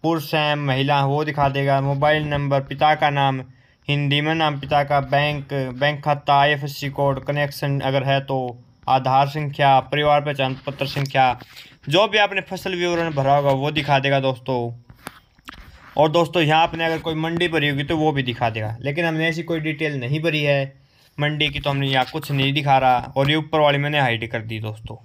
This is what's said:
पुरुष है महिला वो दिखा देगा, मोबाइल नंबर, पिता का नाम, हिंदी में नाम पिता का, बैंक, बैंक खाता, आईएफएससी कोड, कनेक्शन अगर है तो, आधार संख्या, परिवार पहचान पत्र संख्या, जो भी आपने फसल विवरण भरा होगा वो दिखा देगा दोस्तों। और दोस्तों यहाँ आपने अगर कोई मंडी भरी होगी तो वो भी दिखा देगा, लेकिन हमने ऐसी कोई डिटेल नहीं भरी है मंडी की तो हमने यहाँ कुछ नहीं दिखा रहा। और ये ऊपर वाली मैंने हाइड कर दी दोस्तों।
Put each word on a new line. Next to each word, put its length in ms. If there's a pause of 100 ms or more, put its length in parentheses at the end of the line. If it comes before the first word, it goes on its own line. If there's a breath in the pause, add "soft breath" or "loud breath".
पुरुष 320
है 220
महिला 480
वो 200
दिखा 240
देगा, 320
मोबाइल 440
नंबर, 360
पिता 340
का 160
नाम, 300 (460 soft breath)
हिंदी 340
में 140
नाम 240
पिता 240
का, 180
बैंक, 520
बैंक 500
खाता, 320
आईएफएससी 560
कोड, 340
कनेक्शन 560
अगर 220
है 180
तो, 360 (300)
आधार 420
संख्या, 520
परिवार 400
पहचान 360 (100)
पत्र 200
संख्या, 520 (500 loud breath)
जो 180
भी 120
आपने 240
फसल 320
विवरण 360
भरा 240
होगा 180
वो 180
दिखा 280
देगा 220
दोस्तों। 500 (1300 loud breath)
और 120
दोस्तों 320
यहाँ 220
आपने 220
अगर 140
कोई 180
मंडी 320
भरी 200
होगी 140
तो 140
वो 140
भी 120
दिखा 260
देगा, 320
लेकिन 240
हमने 220
ऐसी 160
कोई 160
डिटेल 400
नहीं 220
भरी 220
है 200 (540 soft breath)
मंडी 320
की 100
तो 100
हमने 180
यहाँ 240
कुछ 200
नहीं 220
दिखा 240
रहा। 380
और 140
ये 80
ऊपर 220
वाली 180
मैंने 220
हाइड 320
कर 100
दी 200
दोस्तों। 440